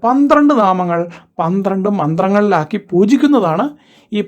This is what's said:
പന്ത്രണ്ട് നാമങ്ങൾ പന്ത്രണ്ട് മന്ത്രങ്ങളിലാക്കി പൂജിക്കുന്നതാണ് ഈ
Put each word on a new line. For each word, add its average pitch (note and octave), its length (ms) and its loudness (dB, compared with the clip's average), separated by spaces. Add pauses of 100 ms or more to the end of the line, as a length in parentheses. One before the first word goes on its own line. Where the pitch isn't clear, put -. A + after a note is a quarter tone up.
പന്ത്രണ്ട് C#4+ 580 2
നാമങ്ങൾ F3+ 380 0 (380)
പന്ത്രണ്ട് F#3+ 500 -2 (120)
മന്ത്രങ്ങളിലാക്കി F#3+ 800 0 (120)
പൂജിക്കുന്നതാണ് G#3 760 2 (460)
ഈ G#3 160 -4